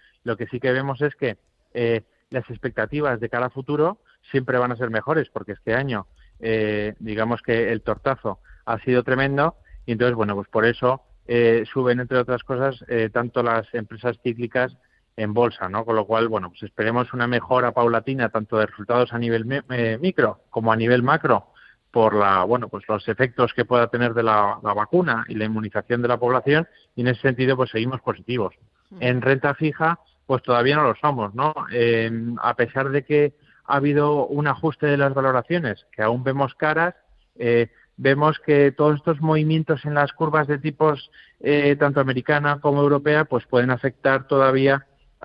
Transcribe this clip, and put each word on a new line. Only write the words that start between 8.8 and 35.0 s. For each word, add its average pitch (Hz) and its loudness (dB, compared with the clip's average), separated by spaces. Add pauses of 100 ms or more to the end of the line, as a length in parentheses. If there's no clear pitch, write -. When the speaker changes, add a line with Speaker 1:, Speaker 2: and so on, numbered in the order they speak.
Speaker 1:
sido 123 2
tremendo, 139 0 (320)
y 120 -2
entonces, 120 0
bueno, 104 -2
pues 98 -8
por 110 0
eso, 127 0 (240)
eh, 117 2 (100)
suben, 123 0
entre 127 -2
otras 123 -2
cosas, 131 -4
eh, 113 -2
tanto 120 -2
las 113 0
empresas 113 -6
cíclicas 123 -4 (400)
en 107 -4
bolsa, 113 0
¿no? 104 -6
Con 113 -2
lo 107 0
cual, 113 0
bueno, 98 -4
pues - -20
esperemos 113 -4
una 123 -2
mejora 123 0
paulatina 120 0
tanto 110 -4
de 107 2
resultados 120 -2
a 117 -6
nivel 117 -2
mi-, 135 -4 (100)
eh, 117 -2
micro 156 0 (100)
como 113 0
a 110 4
nivel 117 4
macro 131 2 (420)
por 110 4
la, 98 4
bueno, 117 0
pues 98 -12
los 107 -4
efectos 123 0
que 117 0
pueda 120 2
tener 120 -2
de 117 0
la, 104 2
la 104 -2
vacuna 120 0
y - -10
la 107 -4
inmunización 110 -4
de 120 0
la 120 2
población, 131 0 (280)
y 123 -6
en 120 0
ese 120 -2
sentido, 131 0
pues 127 -2
seguimos 120 -4
positivos. 110 -6 (380)
Speaker 2:
Ujú. 185 -14
Speaker 1:
En 123 0
renta 139 0
fija, 160 -2 (280)
pues 135 -2
todavía 123 2
no 151 2
lo 127 2
somos, 113 -2
¿no? 143 -2 (160)
Eh, 117 0 (320)
a 120 0
pesar 135 -2
de 139 -2
que 147 2 (320)
ha 139 0
habido 147 2
un 143 -2
ajuste 151 -2
de 143 2
las 139 0